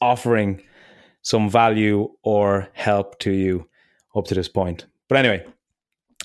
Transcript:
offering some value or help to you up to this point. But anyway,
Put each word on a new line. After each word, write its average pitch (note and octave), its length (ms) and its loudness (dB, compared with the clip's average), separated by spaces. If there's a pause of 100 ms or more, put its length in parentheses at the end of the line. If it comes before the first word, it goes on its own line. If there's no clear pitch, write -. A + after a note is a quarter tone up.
offering A2+ 600 0 (600)
some G#2+ 280 0
value G#2+ 580 2 (140)
or G2+ 500 0
help G2+ 460 -2
to - 120 -4
you F#2+ 380 -2 (480)
up G2 100 -2
to - 80 -4
this F#2 140 -4
point. F2+ 380 -8 (220)
But C3+ 100 2
anyway, A2+ 260 0 (800)